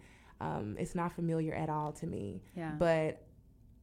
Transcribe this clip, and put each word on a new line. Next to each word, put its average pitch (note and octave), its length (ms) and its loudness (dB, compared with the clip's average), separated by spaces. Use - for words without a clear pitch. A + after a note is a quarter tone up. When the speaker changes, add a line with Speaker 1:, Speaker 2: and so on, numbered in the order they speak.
Speaker 1:
Um, B2+ 400 -4
it's - 160 -4
not E3+ 160 0
familiar D#3+ 420 2
at D#3 160 0
all D3+ 240 0
to D#3+ 140 -8
me. G2+ 340 -4
Speaker 2:
Yeah. D#3+ 240 -4
Speaker 1:
But D#3+ 460 4